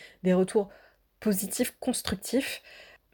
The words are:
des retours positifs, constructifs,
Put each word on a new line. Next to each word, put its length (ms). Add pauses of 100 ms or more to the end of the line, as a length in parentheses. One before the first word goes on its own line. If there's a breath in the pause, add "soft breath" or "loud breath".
(240 loud breath)
des 100
retours 360 (500 soft breath)
positifs, 600
constructifs, 800 (520 loud breath)